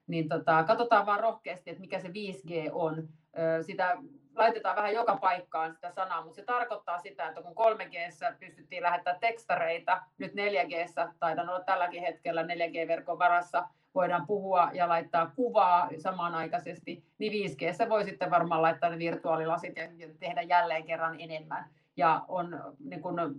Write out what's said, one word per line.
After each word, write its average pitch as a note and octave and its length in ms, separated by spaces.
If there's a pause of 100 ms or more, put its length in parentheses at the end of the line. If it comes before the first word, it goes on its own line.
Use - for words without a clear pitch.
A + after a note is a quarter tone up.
niin E3 220
tota, D#3+ 360
katsotaan A3 420
vaan G#3 140
rohkeasti, G#3+ 500
että E3 100
mikä F#3 200
se F3 120
viisi F#3+ 300
G D#3+ 80 (220)
on. D#3+ 360 (300)
Ö, E3 240
sitä F3 340 (400)
laitetaan A3 400
vähän G#3 180
joka A3+ 220
paikkaan F3+ 580
sitä F3 160
sanaa, F3+ 340
mut E3 100
se F#3+ 100
tarkoittaa A#3 540
sitä, F3+ 300
että D#3+ 140
kun E3+ 120
kolme G#3+ 320
G:ssä E3+ 540
pystyttiin F3 420
lähettää F3 380
tekstareita, E3+ 840 (160)
nyt F#3+ 160
neljä G3+ 300
G:ssä E3+ 540
taidan E3+ 300
olla F3+ 160
tälläkin F3 380
hetkellä E3 400
neljä E3+ 260
G-verkon E3 500
varassa, F3 500 (260)
voidaan F3 320
puhua F#3+ 460
ja F3 160
laittaa E3 480
kuvaa F3+ 640
samanaikaisesti, E3+ 1040 (140)
niin G#3+ 140
viisi G3+ 240
G:ssä F3 320
voi G#3+ 160
sitten F#3 260
varmaan E3+ 320
laittaa E3 280
ne E3+ 80
virtuaalilasit E3 760
ja, D#3+ 60 (140)
ja E3 120 (120)
tehdä F3 220
jälleen E3+ 440
kerran D#3+ 340
enemmän. D#3 500 (260)
Ja E3 320
on, F3 320 (180)
niin F3 240
kun, F3 140 (220)